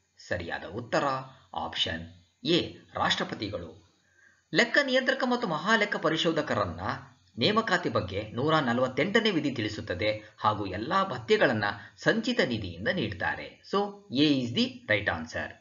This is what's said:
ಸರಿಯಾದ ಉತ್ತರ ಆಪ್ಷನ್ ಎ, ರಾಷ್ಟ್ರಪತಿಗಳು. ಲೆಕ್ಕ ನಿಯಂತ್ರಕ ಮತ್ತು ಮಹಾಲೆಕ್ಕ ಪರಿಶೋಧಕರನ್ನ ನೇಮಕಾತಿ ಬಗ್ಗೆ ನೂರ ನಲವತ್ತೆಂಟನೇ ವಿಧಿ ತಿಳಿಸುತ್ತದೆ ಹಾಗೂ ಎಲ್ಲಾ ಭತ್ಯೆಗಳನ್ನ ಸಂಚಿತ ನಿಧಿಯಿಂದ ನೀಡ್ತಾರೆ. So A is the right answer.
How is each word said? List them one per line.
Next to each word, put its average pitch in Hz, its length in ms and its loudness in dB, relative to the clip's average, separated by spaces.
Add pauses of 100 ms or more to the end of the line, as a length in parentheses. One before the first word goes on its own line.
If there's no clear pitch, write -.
(280)
ಸರಿಯಾದ 87 380 -4
ಉತ್ತರ 147 380 -2 (520)
ಆಪ್ಷನ್ - 580 -4 (320)
ಎ, 165 140 4 (340)
ರಾಷ್ಟ್ರಪತಿಗಳು. 104 1000 -4 (600)
ಲೆಕ್ಕ 233 300 4
ನಿಯಂತ್ರಕ 254 420 2
ಮತ್ತು 240 220 0
ಮಹಾಲೆಕ್ಕ 202 480 2
ಪರಿಶೋಧಕರನ್ನ 147 840 0 (580)
ನೇಮಕಾತಿ 180 520 2
ಬಗ್ಗೆ 101 420 -2
ನೂರ 151 280 2
ನಲವತ್ತೆಂಟನೇ 139 720 2
ವಿಧಿ 147 200 0
ತಿಳಿಸುತ್ತದೆ 104 880 -4
ಹಾಗೂ 104 280 0
ಎಲ್ಲಾ 123 380 0
ಭತ್ಯೆಗಳನ್ನ 139 600 2 (340)
ಸಂಚಿತ 226 480 2
ನಿಧಿಯಿಂದ 101 420 -4
ನೀಡ್ತಾರೆ. 92 840 -4
So 196 80 2 (340)
A 143 140 4
is 127 280 2
the 240 120 2 (220)
right 95 300 2
answer. 80 300 -6 (120)